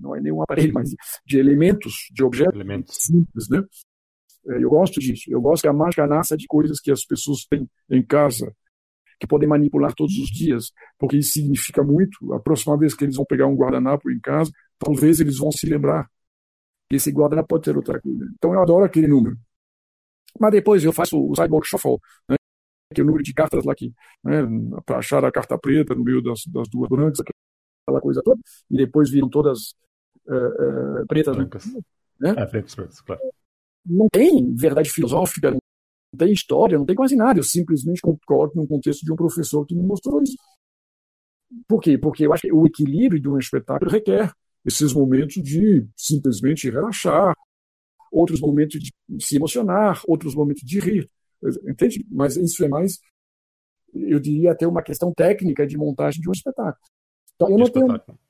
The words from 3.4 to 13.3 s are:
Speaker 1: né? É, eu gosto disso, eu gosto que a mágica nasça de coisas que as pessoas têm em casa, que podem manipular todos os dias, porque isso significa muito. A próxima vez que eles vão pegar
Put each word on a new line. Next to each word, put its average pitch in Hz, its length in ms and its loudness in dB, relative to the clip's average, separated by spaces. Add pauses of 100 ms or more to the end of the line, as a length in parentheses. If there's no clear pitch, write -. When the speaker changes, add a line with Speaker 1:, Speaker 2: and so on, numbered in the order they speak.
Speaker 1:
né? 196 140 0 (880)
É, 123 160 -4
eu 123 60 0
gosto 156 300 2
disso, 123 300 -6
eu 127 100 0
gosto 151 220 2
que 156 60 2
a 143 40 2
mágica 156 340 0
nasça 156 300 0
de 151 100 -10
coisas 151 340 0
que 143 100 -4
as 131 140 0
pessoas - 420 -6
têm 143 220 -4 (220)
em 131 140 4
casa, 120 480 0 (680)
que - 60 -10
podem 151 220 2
manipular 147 460 2
todos 160 240 -2
os - 120 -4
dias, 127 420 -2 (260)
porque 135 200 0
isso 143 140 0
significa 143 500 -2
muito. 165 500 0
A 127 80 -4
próxima 147 380 0
vez 151 160 2
que 143 100 -2
eles 135 120 -2
vão 143 80 -2
pegar 135 240 2